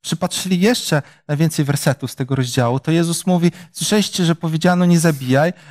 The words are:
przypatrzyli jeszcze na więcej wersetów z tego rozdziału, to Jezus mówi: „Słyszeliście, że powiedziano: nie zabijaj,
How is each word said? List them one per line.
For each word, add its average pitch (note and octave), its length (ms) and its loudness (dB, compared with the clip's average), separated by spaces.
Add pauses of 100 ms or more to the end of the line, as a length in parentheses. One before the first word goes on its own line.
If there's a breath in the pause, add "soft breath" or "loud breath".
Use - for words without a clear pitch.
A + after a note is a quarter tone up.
przypatrzyli F3+ 600 -4
jeszcze G3 420 0 (260 loud breath)
na D3 80 -2
więcej D#3 280 0
wersetów C#3 460 -2
z - 40 -16
tego C3+ 200 -4
rozdziału, B2 460 0
to - 100 -6
Jezus E3 360 0
mówi: F3 240 2 (220 loud breath)
„Słyszeliście, G3 520 -2
że E3 100 2
powiedziano: F3 500 0
nie F3 160 4
zabijaj, C#3+ 520 2 (180 loud breath)